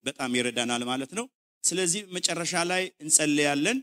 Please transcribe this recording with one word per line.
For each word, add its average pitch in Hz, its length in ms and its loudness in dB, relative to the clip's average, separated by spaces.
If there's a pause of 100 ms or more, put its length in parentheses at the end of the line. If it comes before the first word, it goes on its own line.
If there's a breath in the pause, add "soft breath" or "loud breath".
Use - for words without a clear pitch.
በጣም 131 280 -6
ይረዳናል 120 520 -2
ማለት 131 280 -6
ነው። 226 140 -8 (380)
ስለዚህ 190 440 0
መጨረሻ 170 460 0 (100)
ላይ 185 180 0 (160)
እንጸልያለን። 151 840 2